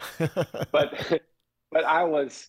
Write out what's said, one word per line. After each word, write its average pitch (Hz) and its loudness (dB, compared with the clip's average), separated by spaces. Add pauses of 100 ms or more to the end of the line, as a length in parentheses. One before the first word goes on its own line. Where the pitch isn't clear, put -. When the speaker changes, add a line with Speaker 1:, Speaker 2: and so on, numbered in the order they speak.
(200)
Speaker 1:
<laughs> - -4
Speaker 2:
But, 147 0 (240)
<laughs> - -20
but 160 2
I 160 4
was, 143 -2